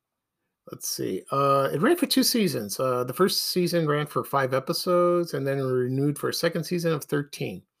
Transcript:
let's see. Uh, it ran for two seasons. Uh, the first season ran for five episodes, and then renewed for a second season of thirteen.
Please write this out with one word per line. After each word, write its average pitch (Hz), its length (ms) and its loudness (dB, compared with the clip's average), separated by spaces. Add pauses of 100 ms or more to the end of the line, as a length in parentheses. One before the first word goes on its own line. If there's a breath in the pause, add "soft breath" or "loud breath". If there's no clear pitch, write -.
(680)
let's - 200 -10
see. 131 420 -4
Uh, 139 400 4
it 147 100 -2
ran 302 140 4
for 302 120 0
two 262 160 4
seasons. 135 540 0
Uh, 127 280 0
the 127 80 -6
first - 380 2
season 170 360 2
ran 147 180 2
for 123 200 -4
five 135 280 0
episodes, 175 800 2
and 139 140 -4
then 139 140 -2
renewed 131 580 0
for - 80 -4
a 117 60 -2
second 170 320 -2
season 170 260 -2
of 151 140 -4
thirteen. 143 560 -6 (180)